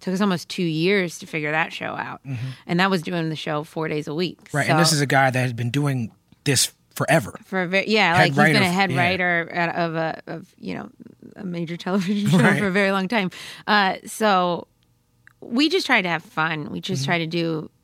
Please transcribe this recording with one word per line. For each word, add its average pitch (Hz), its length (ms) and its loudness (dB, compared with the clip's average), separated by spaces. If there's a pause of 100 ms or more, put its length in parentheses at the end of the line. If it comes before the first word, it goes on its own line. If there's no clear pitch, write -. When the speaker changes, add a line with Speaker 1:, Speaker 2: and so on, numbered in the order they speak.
Speaker 1:
took 185 120 -4
us 190 80 -2
almost 190 300 0
two 190 140 -4
years 170 560 0
to - 60 -16
figure 151 240 -6
that 160 220 -2
show - 220 -8
out. - 320 -10
Speaker 2:
Mm-hmm. 127 200 -6 (200)
Speaker 1:
And 175 140 0
that 190 100 2
was 185 100 2
doing 165 300 -4
the 151 60 -6
show 151 280 -6
four 160 240 -6
days 151 180 -4
a 147 80 -8
week. 170 240 -4 (140)
Speaker 2:
Right, 135 160 0
and 160 100 4
this 160 120 6
Speaker 1:
So 160 60 2
Speaker 2:
is 143 40 0
a 143 60 2
guy 135 240 4
that 123 100 0
has 127 140 0
been 120 160 -4
doing 135 400 0 (340)
this - 280 2 (220)
forever. 165 500 0
Speaker 1:
For 190 180 -4
a 170 60 -2
ve-, 190 180 2
yeah, 202 280 4
Speaker 2:
Head 180 40 6
Speaker 1:
like, 180 100 8
he's 139 80 -2
been 156 180 6
Speaker 2:
writer 208 120 4
Speaker 1:
a - 40 0
head 185 220 2
Speaker 2:
yeah. - 80 0
Speaker 1:
writer 180 520 0
at, 170 240 -2
of 170 180 -2
a, 160 320 -4
of, 165 320 -12
you 185 160 -10
know, - 160 -10 (460)
a - 80 -12
major 170 320 -6
<laughs> - 100 -16
television 202 440 0
show 170 80 6
Speaker 2:
Right. 170 200 6
Speaker 1:
for 208 80 0
a 190 60 0
very 196 200 2
long 190 160 -2
time. 202 220 0 (360)
Uh, 202 380 2
so 185 640 0 (720)
we 285 300 0
just 349 160 0
tried 233 160 4
to 180 80 -4
have 160 120 -2
fun. 156 480 -4
We 170 120 -8
just 135 200 -4
Speaker 2:
Mm-hmm. 139 60 -4
Speaker 1:
tried 175 100 0
to 165 80 -2
do 165 440 -4 (120)